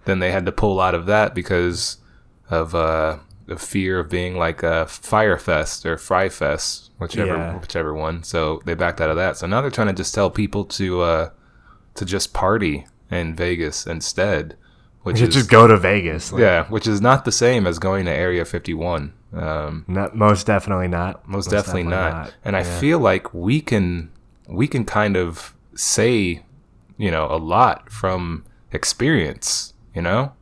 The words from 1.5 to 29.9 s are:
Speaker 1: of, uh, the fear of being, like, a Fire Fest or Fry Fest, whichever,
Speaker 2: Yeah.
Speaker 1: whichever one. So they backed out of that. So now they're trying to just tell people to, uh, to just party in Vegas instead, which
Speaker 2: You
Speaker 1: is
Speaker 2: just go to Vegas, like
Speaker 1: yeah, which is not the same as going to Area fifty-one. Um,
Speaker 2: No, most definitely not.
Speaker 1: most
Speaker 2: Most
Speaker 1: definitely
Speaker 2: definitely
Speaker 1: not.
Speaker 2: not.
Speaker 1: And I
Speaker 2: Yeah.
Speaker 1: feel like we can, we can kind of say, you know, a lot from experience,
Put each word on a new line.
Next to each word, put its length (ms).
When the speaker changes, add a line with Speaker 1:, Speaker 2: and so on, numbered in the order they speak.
Speaker 1:
of, 260
uh, 420
the 120
fear 420
of 100
being, 280
like, 260
a 240
Fire 500
Fest 480
or 120
Fry 300
Fest, 720
whichever, 360
Speaker 2:
Yeah. 240
Speaker 1:
whichever 340
one. 300
So 420
they 80
backed 260
out 100
of 60
that. 220
So 100
now 140
they're 100
trying 160
to 60
just 200
tell 160
people 360
to, 360
uh, 280
to 100
just 280
party 520
in 260
Vegas 520
instead, 680
which 180
Speaker 2:
You 60
Speaker 1:
is 60
Speaker 2:
just 160
go 180
to 100
Vegas, 560
like 80
Speaker 1:
yeah, 240
which 220
is 120
not 240
the 80
same 360
as 120
going 260
to 60
Area 320
fifty-one. 680
Um, 540
Speaker 2:
No, 260
most 320
definitely 440
not. 380
Speaker 1:
most 180
Speaker 2:
Most 60
Speaker 1:
definitely 320
Speaker 2:
definitely 280
Speaker 1:
not. 140
Speaker 2:
not. 80
Speaker 1:
And 140
I 40
Speaker 2:
Yeah. 180
Speaker 1:
feel 200
like 340
we 280
can, 480
we 180
can 160
kind 320
of 380
say, 720
you 140
know, 200
a 60
lot 520
from 540
experience, 1000